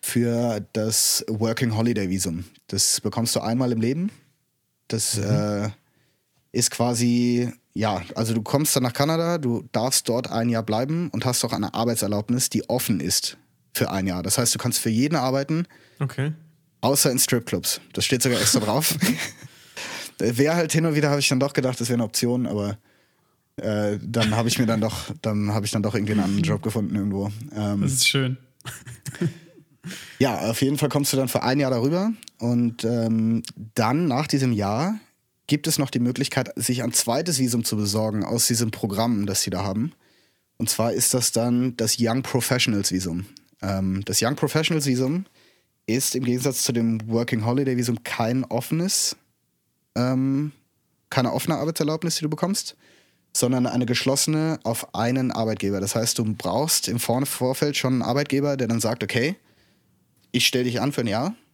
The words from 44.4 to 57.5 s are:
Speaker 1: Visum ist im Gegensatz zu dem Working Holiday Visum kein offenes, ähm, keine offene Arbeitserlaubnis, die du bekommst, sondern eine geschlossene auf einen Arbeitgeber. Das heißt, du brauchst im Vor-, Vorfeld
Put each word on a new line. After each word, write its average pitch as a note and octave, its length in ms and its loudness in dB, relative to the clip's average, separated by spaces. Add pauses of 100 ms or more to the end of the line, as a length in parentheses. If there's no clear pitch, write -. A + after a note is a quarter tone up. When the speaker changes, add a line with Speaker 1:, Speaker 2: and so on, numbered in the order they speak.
Speaker 1:
Visum C3+ 400 0 (600)
ist B2+ 300 0
im C3 80 -2
Gegensatz B2 400 0
zu - 80 0
dem A2+ 260 2 (100)
Working A2+ 360 0
Holiday B2+ 320 2
Visum A#2+ 260 -2
kein A#2+ 420 0
offenes, - 720 -2 (800)
ähm, C3 560 0 (600)
keine B2 220 0
offene D#3 260 0
Arbeitserlaubnis, D#3+ 580 -2
die - 60 -4
du D3+ 80 -2
bekommst, F3+ 440 -4 (600)
sondern B2 300 2
eine B2 200 0
geschlossene D#3 800 0
auf - 320 -4
einen B2 340 0
Arbeitgeber. G#2+ 480 -2
Das G2 160 -2
heißt, A2+ 240 0
du A#2 60 2 (100)
brauchst A#2+ 540 0
im C3 100 -2
Vor-, A#2+ 280 0
Vorfeld B2+ 500 -2